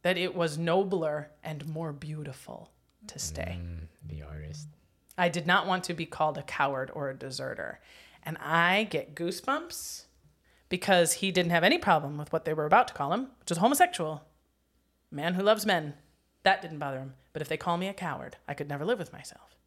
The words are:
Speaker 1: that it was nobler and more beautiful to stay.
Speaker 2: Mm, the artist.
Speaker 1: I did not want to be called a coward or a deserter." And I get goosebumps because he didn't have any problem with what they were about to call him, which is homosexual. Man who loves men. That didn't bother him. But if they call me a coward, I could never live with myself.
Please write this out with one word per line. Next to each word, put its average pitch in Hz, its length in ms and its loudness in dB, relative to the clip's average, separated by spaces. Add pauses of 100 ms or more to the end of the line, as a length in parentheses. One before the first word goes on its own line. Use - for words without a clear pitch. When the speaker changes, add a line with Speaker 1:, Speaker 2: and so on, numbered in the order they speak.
Speaker 1:
that 180 160 2
it 175 180 -2
was 165 220 0
nobler 165 720 0 (140)
and 147 240 -8
more 156 260 -6
beautiful 147 800 -12 (360)
to - 120 -16
stay. 87 420 -6
Speaker 2:
Mm, 85 260 -10 (220)
the 76 140 -8
artist. 76 440 -12 (500)
Speaker 1:
I 175 120 2
did 165 180 -4
not 180 180 4
want 180 200 -2
to 175 80 -6
be 160 120 -6
called 151 320 -2
a 143 60 -10
coward 135 500 -2
or 139 160 -4
a 131 80 -8
deserter." 131 640 -8 (420)
And 160 180 -8
I 170 440 4
get 156 320 -4
goosebumps 269 880 -6 (640)
because 180 460 4
he 190 180 0
didn't 170 220 4
have 165 100 6
any 277 140 8
problem 147 400 2
with 151 160 -6
what 160 100 0
they 160 100 0
were 151 120 0
about 226 240 6
to - 40 -14
call 147 200 -2
him, 262 160 -2 (100)
which - 100 -12
is 165 100 0
homosexual. 220 680 2 (840)
Man 160 260 -2
who 185 60 0
loves 214 240 4
men. 160 280 0 (500)
That 190 180 6
didn't 160 180 -10
bother 139 200 -4
him. 135 140 -12 (180)
But 151 100 -6
if 139 60 -6
they 160 80 -2
call 170 220 0
me 185 100 -2
a 196 60 -6
coward, 139 420 -8 (100)
I 147 100 -8
could 147 120 -8
never 143 160 -6
live 214 160 -2
with - 140 -10
myself. - 420 -20 (120)